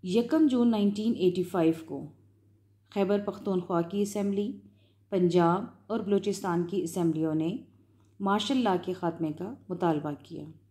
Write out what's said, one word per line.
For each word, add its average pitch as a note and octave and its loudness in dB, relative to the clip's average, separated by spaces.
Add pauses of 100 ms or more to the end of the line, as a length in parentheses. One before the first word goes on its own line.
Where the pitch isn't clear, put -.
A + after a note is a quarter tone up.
यकम A#3+ 2
जून B3 4
नाइनटीन G#3+ 2
एटी F3+ 2
फ़ाइव E3 0
को C#3 -10 (880)
खैबर G3+ 0
पख्तूनख्वा F#3 -2
की G3+ -2
असम्बली, G3+ -2 (640)
पंजाब F3+ 2
और A3 -2
बलूचिस्तान F#3+ 0
की F3+ -4
असम्बलियों D#3+ 0
ने D#3 0 (720)
मार्शल G#3 0
लॉ G#3 2
के F3+ -6
ख़ात्मे E3 -2
का F3 -8 (240)
मुतालबा D#3+ -2 (100)
किया। D3+ -14 (260)